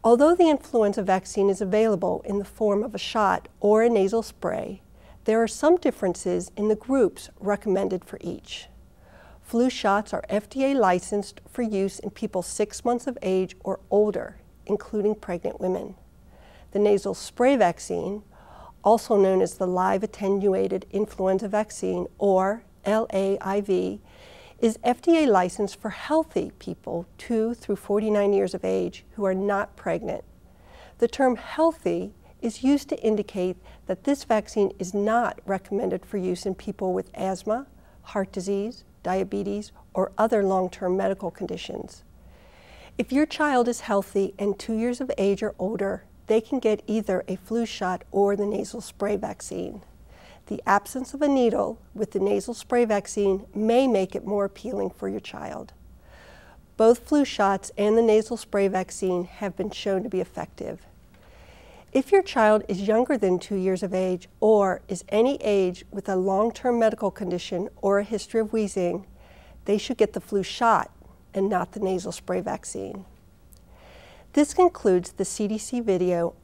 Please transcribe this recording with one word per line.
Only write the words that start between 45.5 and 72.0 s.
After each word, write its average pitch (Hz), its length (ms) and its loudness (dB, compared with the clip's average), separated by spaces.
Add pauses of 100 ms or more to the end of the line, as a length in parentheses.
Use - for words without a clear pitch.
older, 196 460 -4 (220)
they 220 140 4
can 262 180 -4
get 214 280 0
either 208 400 -2
a 185 80 -4
flu 226 300 -4
shot 185 440 -6
or 202 260 2
the 202 100 -2
nasal 208 340 -6
spray 202 380 -4
vaccine. - 640 -10 (640)
The - 200 -8
absence 202 480 0
of 277 80 -6
a 294 60 4
needle 247 540 2 (120)
with 208 180 -6
the 190 100 -2
nasal 202 320 0
spray 240 320 0
vaccine 202 680 0
may 226 320 4
make 196 300 2
it - 100 -8
more 202 200 0
appealing 196 460 -6
for 196 180 -8
your 202 100 -6
child. - 540 -14 (1040)
Both 233 220 6
flu 294 260 2
shots 196 520 0
and 214 200 4
the 226 40 6
nasal 220 360 4
spray 196 320 0
vaccine 185 560 -2
have 190 320 -10
been 202 140 -6
shown 196 320 -2
to 226 60 -8
be 185 120 -2
effective. - 640 -10 (1080)
If 269 220 2
your 381 100 6
child 214 460 4
is 196 180 -2
younger 240 300 2
than 185 200 2
two 196 200 -6
years 185 260 0
of 185 100 -6
age 185 360 -2 (100)
or 202 480 4
is 185 220 -8
any 240 320 2
age 190 500 0
with 202 160 -8
a 196 80 -2
long-term 220 640 0
medical 220 320 0
condition 180 560 -6 (140)
or 196 180 2
a 202 60 -2
history 220 340 -4
of 214 140 -2
wheezing, 190 520 -2 (600)
they 202 120 2
should 240 200 -4
get 214 160 2
the 190 80 -6
flu 196 220 -2
shot - 480 2 (420)
and 196 160 0
not 180 240 -2
the 214 80 -8
nasal 185 320 -4